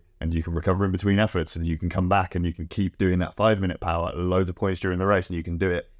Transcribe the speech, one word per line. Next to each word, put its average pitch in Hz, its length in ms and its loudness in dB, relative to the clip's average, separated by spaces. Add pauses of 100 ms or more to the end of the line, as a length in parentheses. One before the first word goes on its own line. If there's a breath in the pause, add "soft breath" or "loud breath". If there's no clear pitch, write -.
(200)
and 82 140 -2
you 80 100 0
can 85 100 -6
recover 92 300 0
in 95 80 2
between 98 280 2
efforts 92 360 0
and 82 100 -4
you 82 120 -2
can 87 120 -4
come 92 200 0
back 95 260 2
and 87 100 0
you 85 60 0
can 80 160 -10
keep 95 300 -4
doing 92 220 2
that 85 160 -4
five 107 260 4
minute 90 180 -2
power 85 340 -2
loads 90 360 2
of 90 60 -8
points 95 260 -2
during 90 180 0
the 92 60 0
race 98 240 2
and 87 80 -6
you 82 60 -4
can 85 140 -6
do 92 120 2
it 87 200 -2 (100)